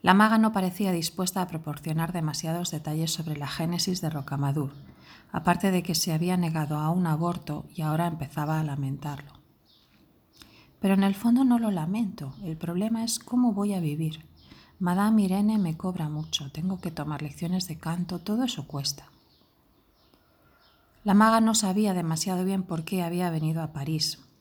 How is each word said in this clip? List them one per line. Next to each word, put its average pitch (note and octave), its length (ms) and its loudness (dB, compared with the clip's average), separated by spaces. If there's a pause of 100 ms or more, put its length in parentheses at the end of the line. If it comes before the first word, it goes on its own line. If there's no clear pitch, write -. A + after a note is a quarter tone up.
La F#3 100 6
maga G#3+ 240 6
no A3 160 4
parecía F#3+ 380 0
dispuesta F3+ 500 -2
a F3+ 60 -2
proporcionar D#3+ 640 -4
demasiados E3 560 -4
detalles D#3 420 -4
sobre D#3 240 -4
la C#3+ 120 -6
génesis F3 520 -2
de D#3 120 -2
Rocamadour, C#3 600 -2 (600)
aparte F3 400 2
de F3+ 120 2
que E3+ 120 -2
se - 180 0
había F3 240 2
negado D#3 420 0
a D#3 100 0
un F3 160 2
aborto D#3 600 -2 (100)
y E3 60 -6
ahora D#3 260 0
empezaba D#3 520 -2
a D#3 40 0
lamentarlo. C#3+ 680 -4 (1500)
"Pero G3 140 4
en G3 100 6
el G3 120 4
fondo A#3+ 280 4
no A#3+ 160 6
lo A3 120 2
lamento, F#3 600 -2 (100)
el D#3+ 120 -6
problema G#3+ 480 -2
es A#3 160 -4
cómo B3 320 2
voy G3+ 220 0
a F#3 80 0
vivir. D#3 440 -2 (540)
Madame G3+ 440 4
Irene G#3 340 2
me E3 180 0
cobra F3 320 -4
mucho, D3+ 440 -6
tengo F#3 280 -4
que F3 120 -6
tomar D3 320 -6
lecciones F3 440 -4
de D#3 100 -10
canto, F3 420 -4
todo G#3+ 240 -2
eso A#3 240 -4
cuesta". - 420 -6 (1900)
La G3+ 120 4
maga A3 260 8
no A3 140 4
sabía G3+ 380 2
demasiado F3+ 520 -2
bien F#3+ 180 0
por D#3+ 220 -6
qué F#3 180 -2
había F3 260 -2
venido D#3+ 340 -2
a D#3 100 -8
París D3+ 460 -2 (220)